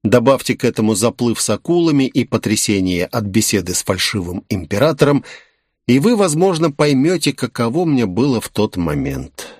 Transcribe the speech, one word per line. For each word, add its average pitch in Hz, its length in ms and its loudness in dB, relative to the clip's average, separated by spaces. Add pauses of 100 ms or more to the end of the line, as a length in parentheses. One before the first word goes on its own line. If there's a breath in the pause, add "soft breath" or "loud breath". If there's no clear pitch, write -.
Добавьте 123 520 2
к - 80 -6
этому 113 300 0
заплыв 113 460 0
с - 100 -2
акулами 156 540 2
и 123 200 0
потрясение 98 800 0
от 113 180 -4
беседы 98 500 0
с - 80 -4
фальшивым 92 680 -4
императором, 135 760 0 (640 loud breath)
и 123 100 4
вы, 214 160 4
возможно, 170 560 2
поймёте, 147 640 0
каково 123 540 -2
мне 131 200 2
было 113 340 0
в - 100 -14
тот 107 260 -2
момент. 69 720 -4 (120)